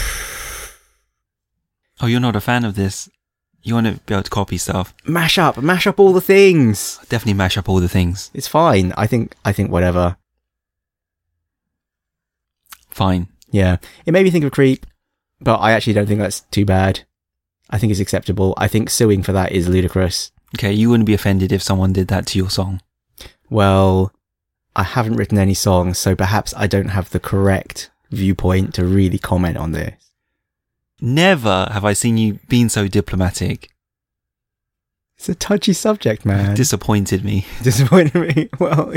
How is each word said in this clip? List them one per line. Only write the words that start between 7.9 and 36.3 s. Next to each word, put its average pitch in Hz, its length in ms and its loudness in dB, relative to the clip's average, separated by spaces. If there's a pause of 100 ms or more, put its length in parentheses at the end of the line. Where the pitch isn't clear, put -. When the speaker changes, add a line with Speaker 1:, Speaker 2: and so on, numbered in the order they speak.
Speaker 2:
It's - 140 -10
fine. 117 480 2
I 107 100 -2
think, - 380 -2
I 101 80 -2
think 98 180 -2
whatever. 90 460 0 (2750)
Speaker 1:
Fine. 92 380 -2 (220)
Speaker 2:
Yeah. 92 260 2 (300)
It 165 60 0
made 190 120 4
me 185 60 4
think 165 140 0
of 135 80 -2
Creep, 135 340 2 (540)
but 117 180 0
I 107 140 2
actually 107 200 0
don't 104 140 2
think 104 140 0
that's 98 200 -4
too - 240 -2
bad. 95 360 2 (680)
I 107 100 -4
think 107 120 0
it's 98 100 0
acceptable. 95 560 -2
I 101 120 -2
think 110 220 -2
suing 104 320 2
for 95 100 -4
that 92 200 -2
is 90 160 0
ludicrous. 90 640 0 (240)
Speaker 1:
Okay, 101 160 -2
you 110 180 2
wouldn't 113 160 4
be 104 80 2
offended 98 380 0
if 95 100 -2
someone 95 300 0
did 92 160 0
that 92 200 -2
to 95 100 -4
your 92 120 -2
song. 95 300 -4 (680)
Speaker 2:
Well, 95 640 2 (600)
I 98 80 -2
haven't 113 340 -2
written 104 220 0
any 95 160 2
songs, 90 440 0
so 95 180 0
perhaps 98 400 -2
I 104 100 -2
don't 98 220 -2
have 95 220 -4
the 90 100 -4
correct - 720 -2 (200)
viewpoint 95 640 0
to 90 100 -2
really 95 340 2
comment 90 380 -2
on 80 160 -6
this. 80 220 -8 (1040)
Speaker 1:
Never 127 720 2
have 104 140 -4
I 104 80 2
seen 113 260 0
you 107 300 0
being 120 200 4
so 101 200 -2
diplomatic. 92 840 -4 (1500)
Speaker 2:
It's - 120 -16
a 185 60 -2
touchy - 380 -2
subject, 190 540 -2
man. 101 300 0